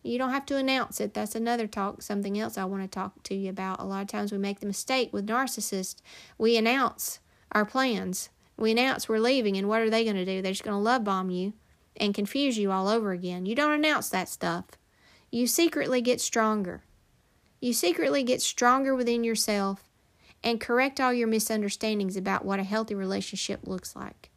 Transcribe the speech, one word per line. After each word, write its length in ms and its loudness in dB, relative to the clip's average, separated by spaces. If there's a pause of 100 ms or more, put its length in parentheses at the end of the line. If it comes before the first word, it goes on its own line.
You 160 -2
don't 140 0
have 140 -2
to 100 0
announce 440 0
it. 140 -4
That's 200 -4
another 320 0
talk, 360 -6
something 360 -2
else 200 -4
I 60 -2
wanna 240 -4
talk 360 -8
to 100 -6
you 160 -4
about. 300 -6
A 40 -6
lot 180 -4
of 60 -6
times 240 -4
we 60 -2
make 220 -2
the 60 -6
mistake 460 -2
with 140 -4
narcissists. 760 -4 (340)
We 200 4
announce 640 0 (320)
our 120 4
plans. 640 -2 (260)
We 160 2
announce 360 2
we're 120 2
leaving, 360 4
and 120 0
what 120 2
are 100 2
they 140 4
gonna 200 0
do? 180 -2
They're 100 0
just 120 -6
gonna 160 -2
love 240 2
bomb 260 0
you 240 -2 (420)
and 180 0
confuse 440 0
you 120 2
all 180 2
over 240 2
again. 340 -4
You 80 -2
don't 180 2
announce 380 0
that 180 -2
stuff. 360 -4 (680)
You 160 2
secretly 540 2
get 200 2
stronger. 600 0 (800)
You 120 0
secretly 500 2
get 180 2
stronger 540 4
within 300 2
yourself 640 0 (540)
and 180 0
correct 400 0
all 120 2
your 160 2
misunderstandings 880 0
about 280 -2
what 160 0
a 40 -2
healthy 300 -2
relationship 680 -4
looks 320 -8
like. 400 -14